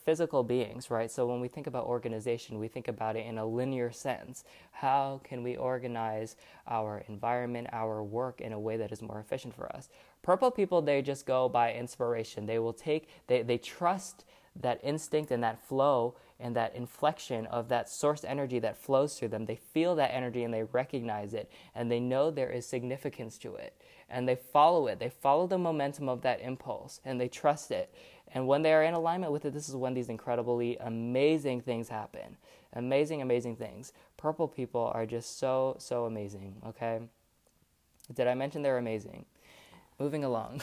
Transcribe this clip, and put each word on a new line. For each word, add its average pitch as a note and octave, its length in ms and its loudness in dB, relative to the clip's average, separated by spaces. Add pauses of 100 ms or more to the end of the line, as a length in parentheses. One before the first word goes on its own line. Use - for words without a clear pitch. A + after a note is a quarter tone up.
physical D#3 380 4
beings, A#2+ 480 0
right? A2+ 180 0
So B2 200 0
when B2 120 0
we B2 60 -2
think D3 220 -8
about B2+ 180 -4
organization, A#2 720 -2
we A2 80 -4
think A#2+ 220 -8
about A2 260 -2
it A2+ 100 -2
in A2+ 140 -6
a A2 80 -2
linear A#2+ 460 0
sense. - 500 -6 (300)
How C3+ 500 0
can B2 220 -8
we B2 120 -2
organize A#2 800 -2 (320)
our G#2+ 400 -2
environment, A#2+ 640 -2
our A2 300 -4
work A#2+ 380 -4
in A2+ 120 -6
a G#2+ 60 -6
way A2 200 -2
that A2 120 -4
is A2 100 -10
more G#2+ 200 -10
efficient A#2 340 -6
for - 220 -10
us? - 120 -16 (340)
Purple G3 280 6
people, F#3 320 4
they C#3+ 200 4
just C3+ 220 -2
go B2+ 240 4
by A#2 240 4
inspiration. A#2 760 -2
They A2+ 120 2
will A2+ 140 2
take, D#3 360 -2 (200)
they, B2 140 6
they A#2+ 160 2
trust - 640 -2 (380)
that B2 200 2
instinct D3+ 480 0
and A#2+ 120 2
that A2+ 200 0
flow C3+ 520 4 (240)
and A#2+ 160 -6
that A2+ 200 0
inflection B2 720 -2
of A#2+ 220 -4
that A#2+ 200 0
source D3 360 0
energy C3 340 -2
that A2+ 180 0
flows C#3 420 2
through A#2 100 -4
them. G#2+ 180 -4
They A2 100 -4
feel E3 400 0
that C#3 180 2
energy B2 300 -2
and A#2 80 -2
they A2 120 0
recognize A2+ 680 -2
it, G#2+ 180 -6 (240)
and A#2 160 -2
they A#2+ 100 2
know C3 300 2
there C#3 200 -2
is B2 160 -4
significance B2+ 720 -6
to - 160 -10
it, - 200 -12 (360)
and B2 180 -2
they B2+ 80 4
follow D3+ 500 6
it. G2+ 120 -2
They A#2 100 -4
follow D3 380 4
the F#3 120 2
momentum D3 500 0
of B2+ 140 -2
that B2 180 2
impulse, C3 640 -8
and B2+ 160 -4
they B2 80 0
trust - 420 0
it. F#2 220 -4 (420)
And C3 120 -2
when C#3 160 4
they D#3 120 6
are D#3 80 8
in D#3+ 100 4
alignment E3 400 0
with C#3+ 140 -2
it, C3+ 80 -2
this D3 140 -8
is C3+ 80 -6
when B2+ 180 -2
these A#2+ 160 -2
incredibly A#2+ 680 0
amazing B2+ 840 2
things A#2 260 -4
happen. - 480 -10 (380)
Amazing, C#3 480 0
amazing A#2+ 340 0
things. A#2 380 -14 (240)
Purple D#3 300 0
people A#2+ 440 -2
are A2+ 140 -2
just A#2 320 -6
so, C3 400 2
so A#2+ 260 -2
amazing, G2+ 520 -6 (100)
okay? A2+ 340 -4 (1120)
Did B2 140 2
I B2 80 6
mention C#3+ 260 -2
they're C3+ 180 4
amazing? A2 460 -4 (720)
Moving D3 240 -2
along. A#2+ 400 -2